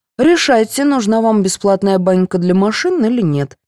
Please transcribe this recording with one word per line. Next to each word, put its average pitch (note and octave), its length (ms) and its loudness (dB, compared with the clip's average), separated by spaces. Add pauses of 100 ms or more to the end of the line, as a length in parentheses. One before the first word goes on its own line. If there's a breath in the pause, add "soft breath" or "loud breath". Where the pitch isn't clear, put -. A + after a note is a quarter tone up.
(200)
Решайте, C#4 680 0
нужна A3+ 380 0
вам A3 200 2
бесплатная G3 560 0
банька F#3 380 0
для F3+ 180 0
машин A3 480 0
или A#3 200 0
нет. C#3+ 340 -4 (120)